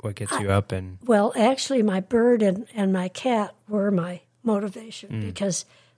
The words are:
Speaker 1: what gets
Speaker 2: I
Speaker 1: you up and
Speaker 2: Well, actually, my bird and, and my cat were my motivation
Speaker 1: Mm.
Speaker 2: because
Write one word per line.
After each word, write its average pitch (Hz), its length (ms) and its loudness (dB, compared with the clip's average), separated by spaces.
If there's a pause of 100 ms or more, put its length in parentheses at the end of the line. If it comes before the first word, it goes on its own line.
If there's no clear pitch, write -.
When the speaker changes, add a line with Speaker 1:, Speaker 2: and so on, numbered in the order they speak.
Speaker 1:
what 104 160 -6
gets 104 160 -6
Speaker 2:
I 104 80 0
Speaker 1:
you 101 100 -2
up 98 220 2
and 92 320 -8
Speaker 2:
Well, 220 320 4
actually, 254 460 2
my 190 180 2
bird 233 420 2
and, 196 320 2
and 196 180 0
my 185 160 0
cat 220 460 -2 (140)
were 208 220 0
my 180 300 -2 (220)
motivation 214 680 -4
Speaker 1:
Mm. 110 160 -6
Speaker 2:
because 196 380 -4 (340)